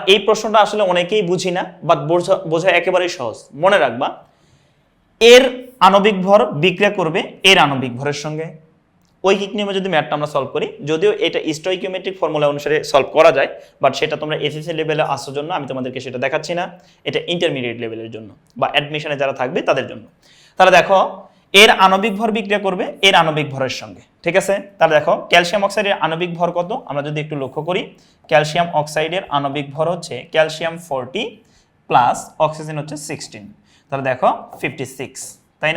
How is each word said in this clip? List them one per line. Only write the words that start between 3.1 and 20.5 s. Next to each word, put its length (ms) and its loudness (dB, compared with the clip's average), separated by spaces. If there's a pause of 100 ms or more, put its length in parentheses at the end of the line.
মনে 240 2
রাখবা 300 0 (1120)
এর 460 8 (180)
আণবিক 300 4 (100)
ভর 140 8 (240)
বিক্রিয়া 340 2
করবে 220 -2 (300)
এর 140 8
আণবিক 340 -2
ভরের 260 -6
সঙ্গে। 220 -8 (800)
ঐকিক 300 0
নিয়মে 220 -4
যদি 140 -4
ম্যাথটা 260 0
আমরা 160 -4
সলভ 200 -4
করি, 120 -4 (240)
যদিও 220 2 (140)
এটা 120 -4 (180)
স্টয়কিওমেট্রিক 640 -6
ফর্মুলা 320 -2
অনুসারে 240 -2 (160)
সলভ 240 4
করা 200 8
যায়, 120 2 (340)
but 160 4
সেটা 240 -2
তোমরা 140 -6 (100)
এসএসসি 320 -8
লেভেলে 260 -2 (100)
আসার 220 -8
জন্য 220 -6
আমি 120 -8
তোমাদেরকে 340 -8
সেটা 200 -10
দেখাচ্ছি 340 -4
না, 60 -4 (440)
এটা 100 -2 (160)
ইন্টারমিডিয়েট 480 -4
লেভেলের 320 -10
জন্য 160 -16 (300)
বা 140 0
অ্যাডমিশনে 480 -4
যারা 180 -2
থাকবে 180 -4 (100)
তাদের 220 0
জন্য। 140 -16 (520)